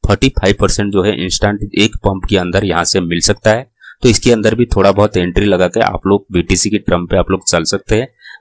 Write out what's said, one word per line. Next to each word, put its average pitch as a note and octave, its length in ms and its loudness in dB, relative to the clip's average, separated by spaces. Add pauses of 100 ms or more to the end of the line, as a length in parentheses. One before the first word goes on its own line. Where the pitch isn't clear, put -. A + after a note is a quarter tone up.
फ़ोर्टी G#2 240 0
फ़ाइव G2 300 0
परसेंट G2+ 320 0
जो G2 100 2
है G2+ 140 0
instant G2+ 440 -2 (160)
एक A2 220 0
pump F#2+ 260 -2
के G#2 120 0
अंदर F#2 280 0
यहाँ F2 200 -2
से F#2+ 160 0
मिल F2 200 -2
सकता - 320 0
है। B2 140 -2 (360)
तो B2+ 60 4
इसके A#2+ 240 4
अंदर A2 220 2
भी A#2 120 0
थोड़ा G2 260 2
बहुत G2+ 240 2
entry F2+ 300 0
लगा F#2 220 2
के G2+ 120 -2
आप G2+ 260 -4
लोग G2 260 2
बीटीसी F#2 380 0
की G#2 100 0
term F2 260 -2
पे G2+ 100 -2
आप F2+ 140 0
लोग F#2 180 -2
चल E2 160 0
सकते G2+ 320 -2
हैं। B2+ 120 -2 (320)